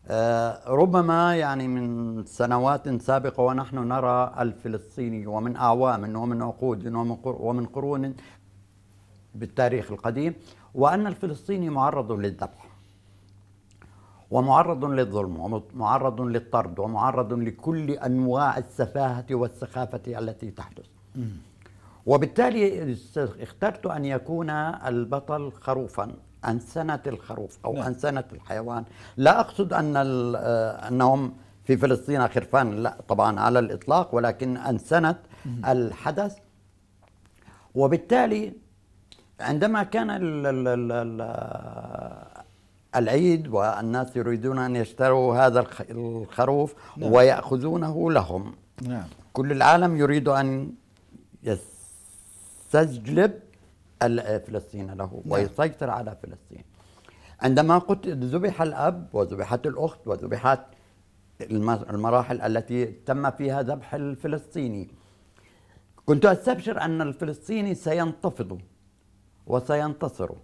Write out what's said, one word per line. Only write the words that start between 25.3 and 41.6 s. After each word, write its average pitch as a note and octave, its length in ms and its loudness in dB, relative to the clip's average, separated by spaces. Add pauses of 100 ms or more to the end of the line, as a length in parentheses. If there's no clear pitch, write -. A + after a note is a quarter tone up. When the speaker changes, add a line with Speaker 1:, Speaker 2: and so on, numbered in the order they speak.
Speaker 1:
خروفا، B2 600 -4 (360)
أنسنة C#3 580 -4
الخروف A2+ 580 -10
أو A2+ 80 -4
Speaker 2:
نعم. C3 140 -6
Speaker 1:
أنسنة C3 460 -4
الحيوان. A#2 520 -8 (320)
لا D3 240 8
أقصد G3+ 320 -2
أن D3+ 240 2
ال-، B2+ 400 0
آه، A2 520 -2
أنهم B2+ 440 4 (320)
في C3 120 4
فلسطين C3 520 2
خرفان، A#2 540 0
لا - 140 -4 (120)
طبعا G#2 320 2
على A#2 180 4
الإطلاق، B2 560 0
ولكن A#2+ 420 0
أنسنة D#3 580 2 (320)
Speaker 2:
مم. A#2+ 200 -8
Speaker 1:
الحدث. C3 720 -2 (1400)
وبالتالي G#3+ 800 2 (880)
عندما F#3+ 420 0
كان G#3+ 280 -2
ال-، D#3+ 360 -4
ال-، C3 220 0
ال-، A#2+ 240 0
ال-، A2+ 1500 -8 (520)